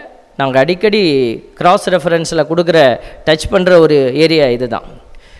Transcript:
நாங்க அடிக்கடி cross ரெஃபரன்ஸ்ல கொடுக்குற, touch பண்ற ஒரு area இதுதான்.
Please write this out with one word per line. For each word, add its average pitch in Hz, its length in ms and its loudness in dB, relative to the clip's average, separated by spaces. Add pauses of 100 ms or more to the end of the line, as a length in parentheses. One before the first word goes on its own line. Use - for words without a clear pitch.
(380)
நாங்க 135 220 0
அடிக்கடி 165 760 0 (200)
cross 175 340 0
ரெஃபரன்ஸ்ல 165 560 -2
கொடுக்குற, 165 540 2 (260)
touch 156 240 -2
பண்ற 180 300 2
ஒரு 143 360 2
area 156 300 2
இதுதான். 120 380 -4 (560)